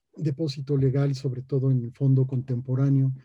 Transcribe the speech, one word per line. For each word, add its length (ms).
depósito 580
legal, 400
sobre 280
todo 280
en 140
el 80
fondo 340
contemporáneo 880